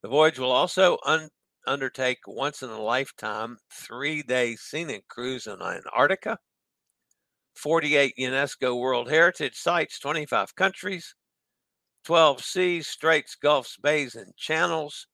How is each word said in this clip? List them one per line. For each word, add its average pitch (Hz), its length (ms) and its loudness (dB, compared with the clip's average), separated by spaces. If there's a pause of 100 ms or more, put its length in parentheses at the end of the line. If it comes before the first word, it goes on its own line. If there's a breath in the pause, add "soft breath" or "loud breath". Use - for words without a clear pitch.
The 110 80 -12
voyage 147 300 4
will 127 120 0
also 175 540 4
un-, 156 240 0 (360)
undertake 127 520 -2 (100)
once-in-a-lifetime 113 1300 -4 (120)
three-day 127 880 -4
scenic 147 500 -10
cruise 123 400 -8
in 98 140 -12
Antarctica, 127 760 0 (1160)
forty-eight 147 640 2
UNESCO 131 580 -2
World 123 320 0
Heritage 160 460 2
Sites, 170 440 -2
twenty-five 143 560 -2
countries, 190 600 -4 (880)
twelve 156 400 4
seas, 180 440 -2
straits, 156 480 0
gulfs, 147 420 0
bays, 143 380 0
and 101 200 -18
channels 160 800 -4